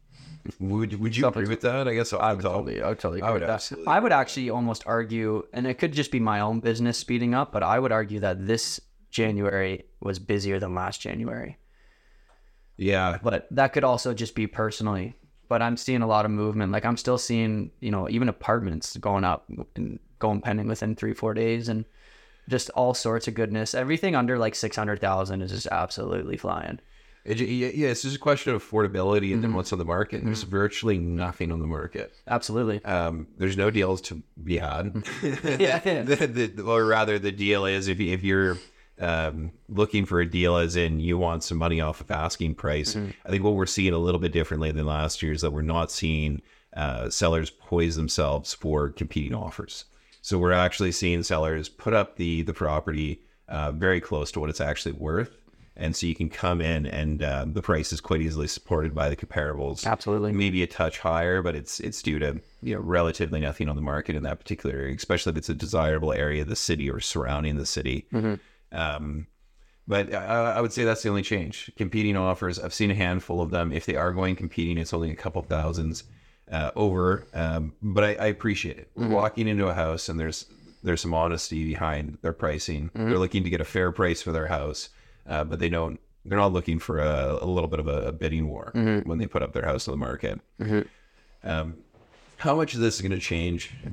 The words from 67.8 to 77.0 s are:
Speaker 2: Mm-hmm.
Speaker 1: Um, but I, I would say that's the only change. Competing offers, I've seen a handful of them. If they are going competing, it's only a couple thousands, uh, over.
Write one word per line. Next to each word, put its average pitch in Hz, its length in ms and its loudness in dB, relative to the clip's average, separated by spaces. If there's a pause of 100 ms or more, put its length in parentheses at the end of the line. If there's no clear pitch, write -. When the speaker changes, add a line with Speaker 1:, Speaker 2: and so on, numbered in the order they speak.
Speaker 2:
Mm-hmm. 110 220 0 (360)
Speaker 1:
Um, 76 560 -6 (600)
but 101 260 0
I, 110 400 0
I 117 80 2
would 113 120 0
say 123 100 0
that's 113 200 2
the 110 60 0
only 101 120 2
change. - 540 -4
Competing 104 420 2
offers, 92 420 0
I've 90 140 -6
seen 104 180 2
a 95 40 2
handful 90 460 0
of 82 100 -2
them. 85 200 0
If 78 140 -4
they 87 100 0
are 85 160 2
going 92 240 2
competing, 85 420 -2
it's 82 160 -4
only 82 180 0
a 78 40 -6
couple 85 280 -6
thousands, 80 600 -2 (480)
uh, 78 240 -2
over. 92 580 4